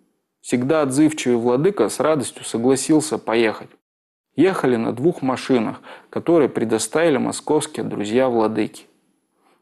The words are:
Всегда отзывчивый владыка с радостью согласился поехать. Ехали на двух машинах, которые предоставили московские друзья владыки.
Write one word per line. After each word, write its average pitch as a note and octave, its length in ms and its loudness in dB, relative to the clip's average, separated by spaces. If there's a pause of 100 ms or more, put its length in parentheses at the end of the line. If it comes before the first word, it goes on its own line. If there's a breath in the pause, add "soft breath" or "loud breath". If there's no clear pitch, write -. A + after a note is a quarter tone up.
(420)
Всегда C#3 400 0
отзывчивый C#3+ 560 2
владыка B2 520 2
с - 100 -10
радостью C#3+ 440 -2
согласился B2+ 760 0
поехать. A2 500 0 (680)
Ехали D3+ 420 2
на A2+ 160 -2
двух C#3+ 280 -2
машинах, A#2+ 580 -2 (300 loud breath)
которые D3 400 2
предоставили A#2+ 680 0
московские A#2 680 -2
друзья A2 460 -2
владыки. A2 560 -2 (760)